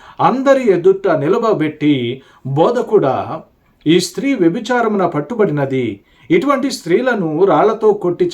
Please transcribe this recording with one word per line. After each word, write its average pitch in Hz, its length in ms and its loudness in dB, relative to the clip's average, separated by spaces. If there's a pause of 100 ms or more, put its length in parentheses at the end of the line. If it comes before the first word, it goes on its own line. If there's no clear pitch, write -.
(220)
అందరి 254 500 2
ఎదుట 190 380 2
నిలవబెట్టి, 147 1120 0 (240)
"బోధకుడా, 156 960 0 (440)
ఈ 170 140 4
స్త్రీ 269 340 -4
వ్యభిచారమున 214 720 0
పట్టుబడినది, 147 920 -2 (300)
ఇటువంటి 262 400 0
స్త్రీలను 190 720 -2
రాళ్లతో 202 480 2
కొట్టి 175 420 -2